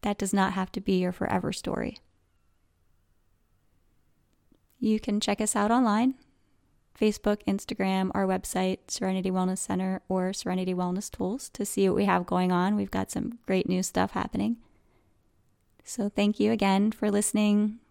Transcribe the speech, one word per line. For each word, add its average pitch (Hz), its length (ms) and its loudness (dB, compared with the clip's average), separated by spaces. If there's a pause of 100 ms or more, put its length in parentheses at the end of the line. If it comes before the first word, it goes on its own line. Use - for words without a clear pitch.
that 208 160 -2
does 196 140 -2
not 190 200 2
have 185 180 -4
to - 100 -6
be 190 200 2
your 180 100 0
forever - 420 -2
story. - 460 -6 (2750)
You 214 220 2
can 208 180 -2
check 208 220 -2
us 214 160 -2
out 208 160 2
online, 240 420 4 (840)
Facebook, 208 520 0
Instagram, 190 680 -2
our 196 120 0
website, 185 520 -2 (100)
Serenity 190 420 -2
Wellness 185 280 0
Center, 190 500 -2
or 185 240 0
Serenity 185 420 -2
Wellness 180 360 -2
Tools, 202 380 -6
to - 160 -6
see 196 240 2
what - 80 2
we 202 80 2
have 180 220 2
going 180 260 0
on. 185 240 2
We've 196 140 -4
got 190 200 -4
some - 340 -6
great 190 240 0
new 185 140 0
stuff 185 300 0
happening. 214 460 -2 (1200)
So 208 260 -4
thank 208 300 0
you 214 140 4
again 202 400 4
for 214 180 -2
listening 208 680 2 (120)